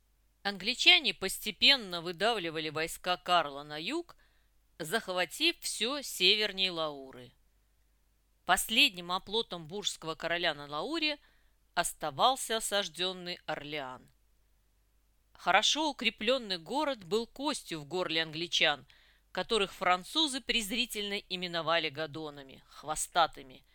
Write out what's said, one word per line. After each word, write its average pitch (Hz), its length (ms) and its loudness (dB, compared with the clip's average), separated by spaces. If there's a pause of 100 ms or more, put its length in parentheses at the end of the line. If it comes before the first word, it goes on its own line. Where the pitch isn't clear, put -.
(440)
Англичане 220 680 4
постепенно 202 880 2
выдавливали 170 680 -2
войска 165 480 -2
Карла 147 460 2
на 151 180 -8
юг, 294 340 -6 (600)
захватив 180 840 0
все 269 420 -4
севернее 190 680 2
Лауры. 135 600 -6 (1120)
Последним 185 640 4
оплотом 185 560 -4
бурского 165 480 -6
короля 170 380 -2
на 143 140 -10
Лауре 294 500 -4 (560)
оставался 185 840 0
осажденный 180 880 -4
Орлеан. 147 640 -8 (1300)
Хорошо 214 560 2
укрепленный 226 680 -2
город 240 460 -4
был 208 220 -2
костью 269 540 -6
в 143 60 -10
горле 165 360 0
англичан – 160 640 0 (460)
которых 190 420 0
французы 247 680 2
презрительно 220 760 -2
именовали 170 720 -2
гадонами, 147 800 -10
хвостатыми. 143 1080 -2